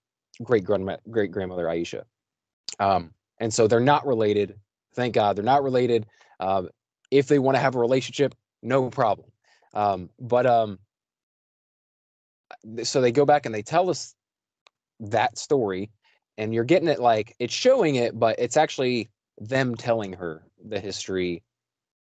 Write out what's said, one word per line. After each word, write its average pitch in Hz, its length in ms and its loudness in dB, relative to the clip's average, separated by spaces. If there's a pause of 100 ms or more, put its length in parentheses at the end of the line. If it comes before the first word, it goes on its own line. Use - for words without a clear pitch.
(420)
great-grandma-, 98 540 -2 (140)
great-grandmother 92 560 -4
Aisha." 85 360 -4 (800)
Um, 92 320 0 (260)
and 117 140 -2
so 113 140 4
they're 117 140 4
not 143 260 2
related. 104 540 0 (340)
Thank 123 200 -4
God 104 220 2
they're 101 80 -4
not 139 200 2
related. 123 420 0 (320)
Um, 95 300 -2 (420)
if 135 160 4
they 147 120 4
wanna 135 200 2
have 131 160 0
a 131 40 -2
relationship, 127 560 0 (280)
no 127 260 0
problem. 110 400 -2 (460)
Um, 98 360 -2 (100)
but, 123 260 0
um, 110 320 2 (2000)
th-, 117 100 -8
so 143 140 0
they 123 100 4
go 143 140 4
back 147 200 4
and 123 80 -8
they 107 100 -6
tell 180 280 0
us - 240 -8 (880)
that 110 380 -2
story, 101 520 -2 (480)
and 110 160 -4
you're 117 80 2
getting 156 260 2
it, 135 120 0
like, 113 400 2
it's 123 120 -4
showing 214 440 2
it, 117 200 -2
but 113 220 0
it's 123 180 -2
actually 127 540 0 (280)
them 123 360 -2
telling 110 380 -4
her 85 340 -10 (180)
the 104 140 -8
history 92 640 -6 (640)